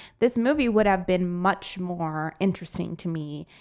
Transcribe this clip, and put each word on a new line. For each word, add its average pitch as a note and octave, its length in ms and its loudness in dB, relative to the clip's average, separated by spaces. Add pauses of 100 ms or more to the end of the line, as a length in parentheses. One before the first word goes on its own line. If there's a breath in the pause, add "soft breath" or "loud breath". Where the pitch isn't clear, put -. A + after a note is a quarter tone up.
(200 loud breath)
this A#3+ 180 4
movie A#3 320 2
would G#3+ 160 4
have F#3+ 220 2
been F3+ 220 2
much F3+ 500 0
more E3 600 -4
interesting F3 580 -2
to - 100 -8
me D3+ 400 -6 (140)